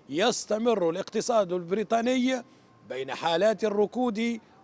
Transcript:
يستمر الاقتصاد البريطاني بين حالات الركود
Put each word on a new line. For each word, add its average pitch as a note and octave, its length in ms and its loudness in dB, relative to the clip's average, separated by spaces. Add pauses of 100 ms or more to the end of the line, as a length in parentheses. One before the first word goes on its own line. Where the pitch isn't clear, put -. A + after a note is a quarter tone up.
يستمر G#3 800 0
الاقتصاد G3 640 -2
البريطاني A3+ 920 0 (440)
بين C3 260 -8
حالات F3 500 2
الركود A3 760 0 (240)